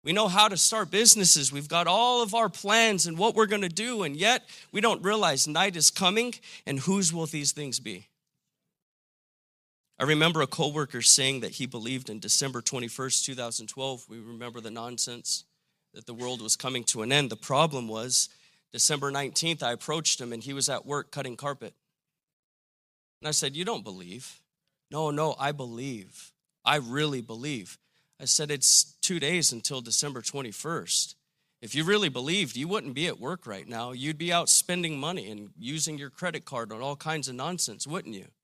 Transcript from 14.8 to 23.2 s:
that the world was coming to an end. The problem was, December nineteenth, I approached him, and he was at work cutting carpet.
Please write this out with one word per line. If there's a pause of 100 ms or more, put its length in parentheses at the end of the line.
that
the
world
was
coming
to
an
end.
The
problem
was, (420)
December
nineteenth,
I
approached
him,
and
he
was
at
work
cutting
carpet. (1500)